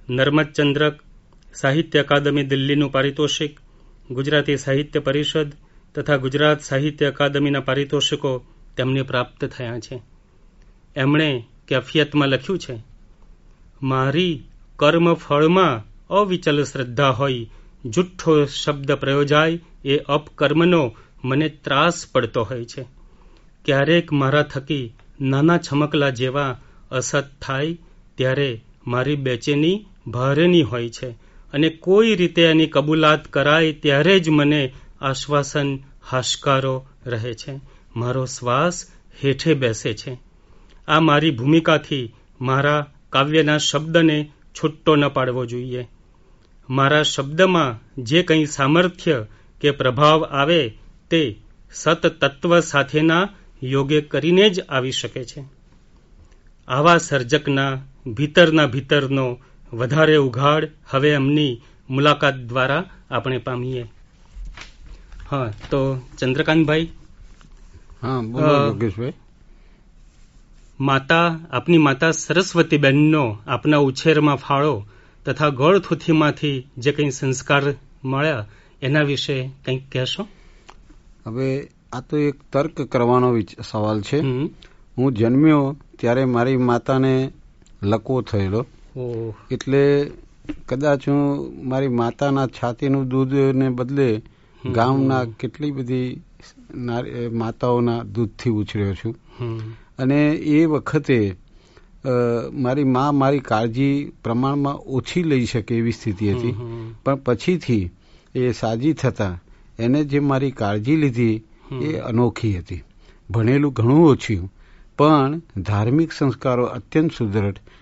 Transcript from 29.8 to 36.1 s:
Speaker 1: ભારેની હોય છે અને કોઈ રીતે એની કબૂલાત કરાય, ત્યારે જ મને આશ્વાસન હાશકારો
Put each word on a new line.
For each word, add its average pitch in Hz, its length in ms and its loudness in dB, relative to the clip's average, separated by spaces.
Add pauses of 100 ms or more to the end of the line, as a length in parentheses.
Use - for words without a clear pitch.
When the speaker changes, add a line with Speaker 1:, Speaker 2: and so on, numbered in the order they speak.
Speaker 1:
ભારેની 139 540 2
હોય 117 280 -4
છે 120 380 -14 (260)
અને 151 160 2
કોઈ 208 460 4
રીતે 170 260 2
એની 160 260 6
કબૂલાત 151 600 2
કરાય, 151 460 2
ત્યારે 151 460 4
જ 160 100 0
મને 147 440 2 (280)
આશ્વાસન 139 800 -2 (300)
હાશકારો 131 760 -2 (200)